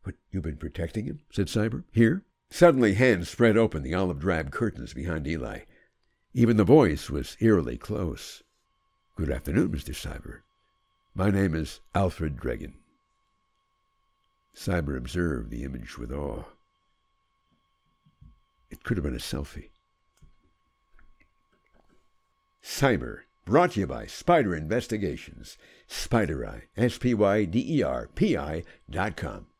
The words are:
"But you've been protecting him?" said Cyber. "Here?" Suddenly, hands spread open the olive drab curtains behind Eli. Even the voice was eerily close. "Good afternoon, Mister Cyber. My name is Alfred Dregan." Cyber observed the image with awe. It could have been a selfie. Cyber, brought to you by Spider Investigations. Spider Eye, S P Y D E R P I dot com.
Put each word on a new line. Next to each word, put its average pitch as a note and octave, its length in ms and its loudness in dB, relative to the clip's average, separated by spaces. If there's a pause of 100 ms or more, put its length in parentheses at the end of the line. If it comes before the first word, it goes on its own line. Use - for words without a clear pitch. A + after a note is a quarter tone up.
"But - 140 -10 (140)
you've F#2 120 -6
been D#2 140 -6
protecting E2+ 480 -6
him?" C#3+ 160 -10 (100)
said G2 160 -2
Cyber. A2 460 -2
"Here?" A#2 320 4 (260)
Suddenly, C3 440 8
hands G#2 340 4
spread A2+ 280 4
open G#2+ 260 2
the C2+ 120 -4
olive F2+ 240 0
drab D#2+ 320 -2
curtains - 420 -6
behind D#2+ 340 -6
Eli. D#2 340 -6 (720)
Even A#2 240 4
the G#2+ 80 6
voice G2+ 460 6
was C#2 300 -6
eerily E2+ 380 4
close. - 640 -8 (720)
"Good D#2 160 -4
afternoon, C#2+ 400 0
Mister - 220 -8
Cyber. - 480 -12 (760)
My F#2+ 160 2
name G2 240 2
is D#2+ 260 -6 (140)
Alfred E2 420 0
Dregan." A#1+ 380 -8 (1800)
Cyber D2+ 420 -2
observed B1 540 -4
the A#1 140 -8
image C2 340 -12
with A#1+ 140 -10
awe. C#2+ 320 -8 (2250)
It - 140 -18
could A2+ 120 -4
have D2 80 -6
been C2+ 100 -6
a A#1+ 40 -8
selfie. - 520 -10 (3000)
Cyber, D#2 600 0 (220)
brought E3+ 280 4
to G#2 80 -2
you F#2+ 60 0
by A#1 200 -8
Spider B2 480 2
Investigations. G2 1040 -6 (280)
Spider D#2 600 -2
Eye, G#1 180 -14 (120)
S A#2 220 0
P B2 160 0
Y G#2 300 4
D A#2 340 -2
E A2+ 40 2
R B1+ 320 -4
P F3 220 2
I D#2 280 -6 (240)
dot G2 280 -4
com. A#1 300 -10 (140)